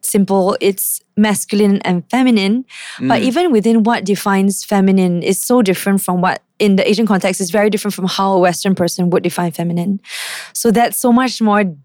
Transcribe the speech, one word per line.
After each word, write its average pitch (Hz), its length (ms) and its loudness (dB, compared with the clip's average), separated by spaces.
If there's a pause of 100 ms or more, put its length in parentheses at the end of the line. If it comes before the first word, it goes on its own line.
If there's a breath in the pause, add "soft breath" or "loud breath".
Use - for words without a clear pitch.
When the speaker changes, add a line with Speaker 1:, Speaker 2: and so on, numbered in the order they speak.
Speaker 1:
simple, 196 600 0
it's - 400 -4 (160)
masculine 208 680 0
and 175 280 -4
feminine. 240 540 2 (360 loud breath)
But 262 200 0
Speaker 2:
Mm. - 40 -2
Speaker 1:
even 302 280 2
within 226 300 4
what 220 220 0
defines 196 600 0
feminine 190 580 2
is 190 160 -2
so 247 220 0
different 196 400 0
from 180 220 -2
what, 180 180 -2 (180)
in 202 180 4
the 185 120 2
Asian 214 180 2
context, 190 340 0
is 185 100 -6
very 208 180 2
different 208 260 -4
from 190 120 -4
how 196 260 0
a 190 60 2
Western 180 360 2
person 180 360 0
would 165 120 0
define 175 280 -2
feminine. 175 500 -4 (540 loud breath)
So - 160 0
that's 233 260 2
so 247 160 2
much 247 300 0
more 208 220 2 (200)